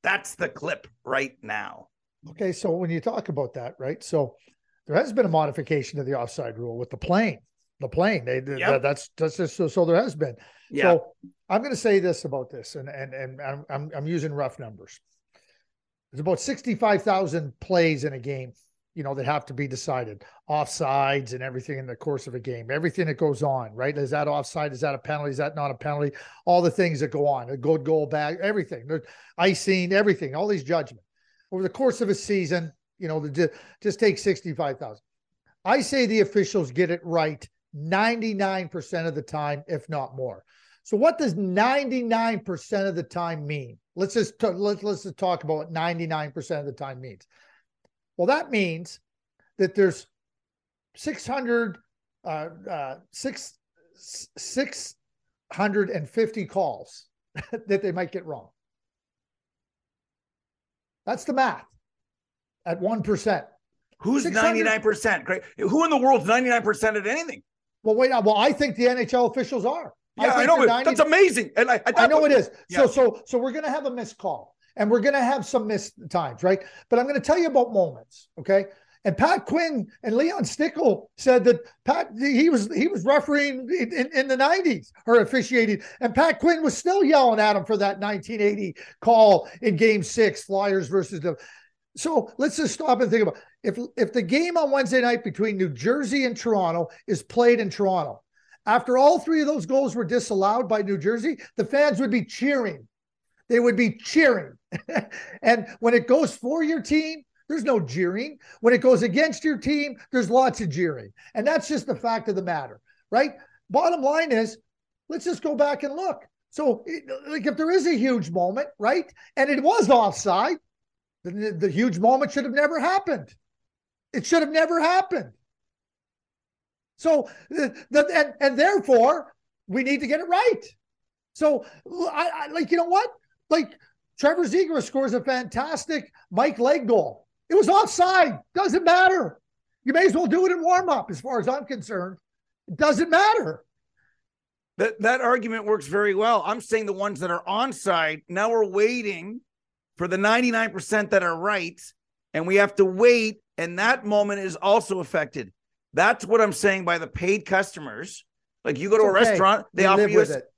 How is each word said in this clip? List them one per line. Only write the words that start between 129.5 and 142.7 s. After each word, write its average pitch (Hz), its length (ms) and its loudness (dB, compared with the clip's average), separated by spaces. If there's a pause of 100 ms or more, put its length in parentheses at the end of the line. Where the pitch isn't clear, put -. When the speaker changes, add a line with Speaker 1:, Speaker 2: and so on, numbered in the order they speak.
Speaker 2:
we 226 160 -2
need 269 160 0
to 285 80 -6
get 302 140 0
it 349 60 -10
right. 415 340 2 (720)
So, 302 320 0 (200)
l-, 349 260 -6
I, 330 220 -2
I, 302 140 -8
like, 311 240 -4
you 339 60 2
know 339 80 0
what? 392 240 2 (420)
Like, 311 200 0 (460)
Trevor 330 280 2
Zegras 311 380 0
scores 269 300 -2
a 247 100 -2
fantastic 269 880 -4 (200)
Mike 240 260 0
Leg 240 300 2
goal. 185 400 0 (220)
It 330 60 2
was 392 140 6
offside. 370 680 4 (160)
Doesn't 359 280 0
matter. 349 560 4 (440)
You 262 100 -2
may 339 140 4
as 202 80 4
well 339 120 2
do 339 200 2
it 359 40 2
in 339 120 -2
warm-up, 349 480 2
as 147 100 -10
far 247 180 -4
as 190 80 -2
I'm 269 180 -2
concerned. 190 520 -10 (500)
It 160 100 -12